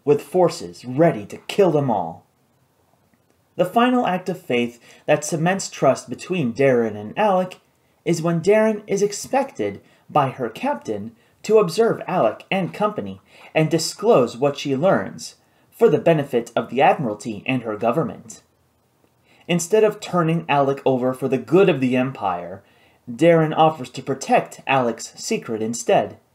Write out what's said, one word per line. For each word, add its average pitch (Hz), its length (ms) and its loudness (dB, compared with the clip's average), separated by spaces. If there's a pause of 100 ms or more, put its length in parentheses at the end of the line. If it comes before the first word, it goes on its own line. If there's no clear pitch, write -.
with 147 180 2
forces 165 640 -2
ready 127 400 0
to 110 120 -14
kill - 340 0
them 135 180 0
all. 90 360 -4 (1300)
The 175 100 2
final 247 400 2
act 180 240 -4
of - 120 -6
faith 120 380 -2 (260)
that 147 180 2
cements 175 460 -2
trust - 400 0
between 131 440 -4
Darren 117 420 2
and 107 220 -12
Alec 185 420 0 (440)
is 165 180 -2
when 170 200 0
Darren 214 440 2
is 196 160 -2
expected 202 800 -4 (280)
by 135 200 2
her 120 200 -6
captain 113 680 -8 (280)
to 214 140 4
observe 202 500 2
Alec 147 440 0
and 185 220 -2
company 101 480 -4 (320)
and 156 160 2
disclose 160 680 2
what 139 200 0
she 139 180 -4
learns 131 600 -2 (360)
for - 180 4
the 147 100 2
benefit 143 560 0
of 120 140 -2
the 120 120 0
Admiralty 123 640 0
and 127 180 -2
her 107 140 -6
government. 117 640 -4 (1040)
Instead 175 360 0
of 208 160 2
turning 165 500 -2
Alec 139 360 2
over 127 280 2
for 131 140 -4
the 127 100 0
good 170 320 4
of 147 100 2
the 127 160 0
Empire, 98 680 -4 (460)
Darren 156 460 4
offers 156 360 2
to 139 100 -14
protect - 640 -2
Alec's - 560 -2
secret 120 400 -4
instead. 117 560 -2 (180)